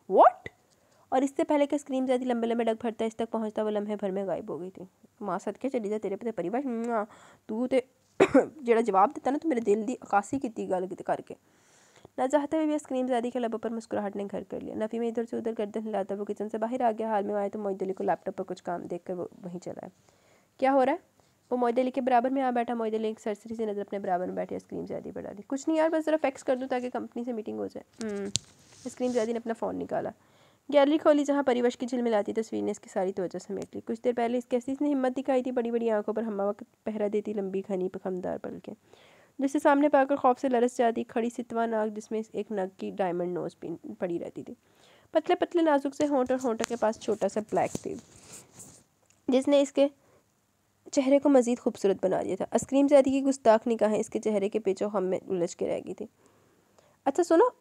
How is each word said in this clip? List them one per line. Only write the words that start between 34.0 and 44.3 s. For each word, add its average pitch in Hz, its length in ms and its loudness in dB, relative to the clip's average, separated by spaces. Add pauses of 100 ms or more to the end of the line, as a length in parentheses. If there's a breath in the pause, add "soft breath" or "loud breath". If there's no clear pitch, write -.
देर 247 140 0
पहले 240 240 0
इसके 247 180 -2
ऐसी 240 160 -4
इसने 294 160 0
हिम्मत 262 240 2
दिखाई 262 300 0
थी, 254 80 -4
बड़ी-बड़ी 233 380 0
आंखों 214 240 0
पर 214 100 -2
हमा 202 220 -2
वक्त 208 220 -4 (200)
पहरा 214 220 -2
देती 208 260 -2
लंबी 196 260 -2
घनी 190 280 -2
पखमदार 180 500 -6
पलकें, - 360 -12 (640 soft breath)
जिसे 269 180 0
सामने 294 300 6
पाकर 285 280 4
खौफ 254 220 2
से 277 100 -2
लरस 247 280 2
जाती। 233 280 0
खड़ी 233 260 -4
सितवा 233 360 -4
नाक, 220 220 -2
जिसमें 214 360 -6 (100)
एक 208 180 -4
नग 190 260 -2
की 208 120 -6
डायमंड 180 440 -2
नोज 156 200 -6
पिन - 460 -12
पड़ी 175 180 -4
रहती - 240 -10